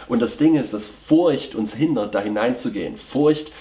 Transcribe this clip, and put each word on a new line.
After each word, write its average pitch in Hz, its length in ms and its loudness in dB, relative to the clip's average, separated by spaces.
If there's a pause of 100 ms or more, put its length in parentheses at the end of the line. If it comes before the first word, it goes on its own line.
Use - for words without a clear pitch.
Und 233 140 0
das 113 160 -2
Ding 160 180 4
ist, 123 180 -2
dass 107 140 -8
Furcht 160 680 0
uns 110 180 -4
hindert, 117 420 0
da 101 40 2
hineinzugehen. 104 760 -2
Furcht 151 640 0